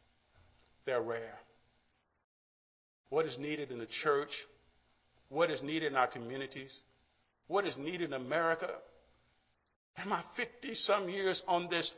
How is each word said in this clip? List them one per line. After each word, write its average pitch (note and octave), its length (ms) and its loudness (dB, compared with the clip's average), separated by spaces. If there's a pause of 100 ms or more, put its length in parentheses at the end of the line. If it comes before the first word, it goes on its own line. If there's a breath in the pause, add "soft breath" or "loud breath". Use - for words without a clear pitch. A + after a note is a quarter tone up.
(840)
They're B2+ 160 2
rare. A2+ 380 -4 (1700)
What D#3 160 4
is B2+ 120 -6
needed D3 320 -4
in B2 80 -8
the A2+ 80 -6
church? D3 600 0 (840)
What D#3+ 220 4
is C3 120 -4
needed D3+ 300 0
in C3+ 40 0
our B2+ 120 8
communities? C3 680 -8 (680)
What G3 180 2
is C#3+ 120 -2
needed E3 320 -2
in C#3 40 -8
America? E3 680 0 (1160)
In F3+ 100 -6
my E3+ 160 0 (120)
fifty-some G#3+ 720 0
years F#3+ 380 0
on F3 220 2
this E3 300 0